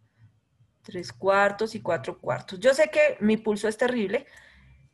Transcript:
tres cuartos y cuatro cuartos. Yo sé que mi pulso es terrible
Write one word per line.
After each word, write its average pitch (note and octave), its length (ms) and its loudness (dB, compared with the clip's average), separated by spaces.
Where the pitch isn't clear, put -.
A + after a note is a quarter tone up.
tres F3 300 -12
cuartos G3+ 600 0
y G#3 60 -8
cuatro - 400 -4
cuartos. - 400 -8
Yo C4 140 4
sé D4+ 160 2
que D4+ 300 2
mi G#3+ 160 2
pulso G#3+ 320 -4
es A3 80 -4
terrible A#3+ 500 -2